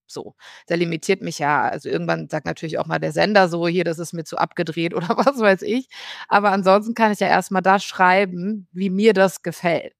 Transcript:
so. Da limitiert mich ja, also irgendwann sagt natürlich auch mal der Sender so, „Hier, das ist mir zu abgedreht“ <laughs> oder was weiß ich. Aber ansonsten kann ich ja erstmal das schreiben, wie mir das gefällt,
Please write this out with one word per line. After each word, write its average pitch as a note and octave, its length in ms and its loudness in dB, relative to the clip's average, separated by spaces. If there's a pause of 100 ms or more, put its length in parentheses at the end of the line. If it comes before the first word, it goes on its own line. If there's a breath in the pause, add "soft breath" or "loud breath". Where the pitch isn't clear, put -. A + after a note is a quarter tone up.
so. - 300 -16 (320 loud breath)
Da E3+ 80 -2
limitiert E3+ 480 -2
mich E3+ 160 -8
ja, D3 240 2
also - 260 -6
irgendwann E3 400 -4
sagt D#3 160 -6
natürlich D#3+ 320 -8
auch D3+ 80 -4
mal D#3+ 140 -4
der D#3 120 -4
Sender F#3 380 4
so, E3+ 180 -2
„Hier, E3+ 160 0
das D#3+ 140 -4
ist E3+ 160 -10
mir E3 100 -8
zu - 140 -10
abgedreht“ E3+ 560 -4
<laughs> - 20 -4
oder E3+ 220 -4
was C4 220 2
weiß G3 240 4
ich. B3+ 260 -4 (380 loud breath)
Aber G3+ 240 4
ansonsten G3 420 4
kann A3 180 2
ich G3 80 -2
ja F#3+ 80 0
erstmal F#3 360 2
das F#3+ 200 4
schreiben, F#3 880 0
wie F#3+ 200 -2
mir G#3 220 4
das F#3+ 280 2
gefällt, E3 580 -4